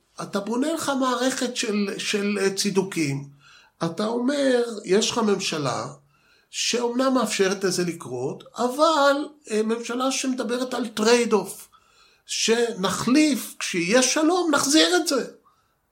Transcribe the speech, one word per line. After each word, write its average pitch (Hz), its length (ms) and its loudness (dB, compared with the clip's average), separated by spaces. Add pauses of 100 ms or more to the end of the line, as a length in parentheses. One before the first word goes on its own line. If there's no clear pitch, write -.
(220)
אתה 180 180 -6
בונה 240 340 -2
לך 311 260 -4
מערכת 254 560 0
של, 208 420 -2
של, 202 440 -2
אה, 196 140 2
צידוקים. 170 760 -2 (560)
אתה 170 200 -4
אומר, 247 580 0 (220)
יש 208 260 2
לך - 60 -4
ממשלה 156 680 0 (640)
שאומנם 240 640 0
מאפשרת 196 500 0
לזה 180 200 0
לקרות, 143 600 -8 (120)
אבל, 277 600 4 (360)
אה, 214 120 0
ממשלה 233 480 -4
שמדברת 254 640 -4
על 240 140 -4
טרייד 226 460 2
אוף, - 340 -2 (580)
שנחליף, 226 1300 0
כשיהיה 190 420 2
שלום, 320 500 2
נחזיר 294 440 4
את 339 120 2
זה. 262 180 0 (680)